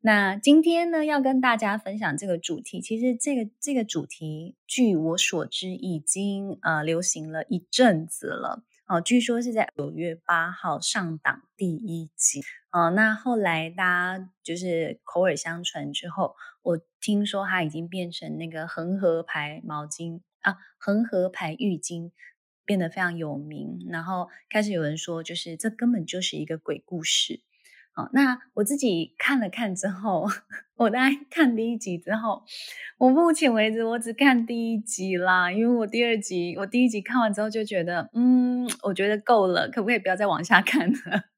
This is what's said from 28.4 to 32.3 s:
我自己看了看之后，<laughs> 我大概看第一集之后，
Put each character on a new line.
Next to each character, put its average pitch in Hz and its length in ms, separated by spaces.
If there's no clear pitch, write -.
我 208 100
自 277 140
己 185 400
看 277 200
了 214 120
看 202 260
之 190 140
后， 185 360
<laughs> - 260
我 233 120
大 254 200
概 277 200
看 254 280
第 226 160
一 226 40
集 180 200
之 185 180
后， 220 260